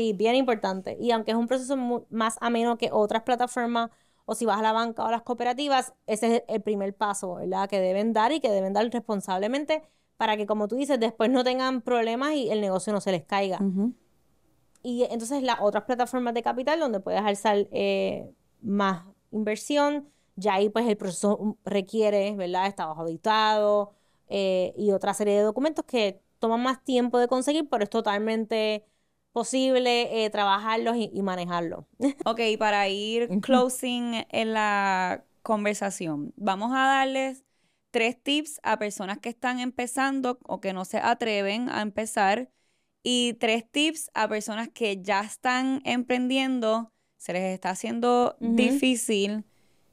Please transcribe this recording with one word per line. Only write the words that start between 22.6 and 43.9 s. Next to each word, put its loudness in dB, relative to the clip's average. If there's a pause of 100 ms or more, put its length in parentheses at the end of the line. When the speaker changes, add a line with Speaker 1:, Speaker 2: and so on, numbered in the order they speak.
Speaker 1:
Estados -6
auditados, 2 (400)
eh, 0
y 2
otra 0
serie 0
de 6
documentos 0
que 0 (180)
toman 0
más -2
tiempo 2
de 4
conseguir, 0
pero 0
es -2
totalmente 0 (460)
posible, 2
eh, 0
trabajarlos 0
y, -2
y -4
manejarlos. -4 (140)
<laughs> -2
Speaker 2:
Ok, 0 (200)
para 2
ir -2
Speaker 1:
Ujú. 0
Speaker 2:
closing 0
en -2
la 0 (180)
conversación, -2
vamos -2
a 2
darles 0 (480)
tres 0
tips -2
a 0
personas -6
que -8
están -4
empezando -2
o -6
que -4
no -6
se -4
atreven 0
a -2
empezar 0 (540)
y 2
tres 0
tips -2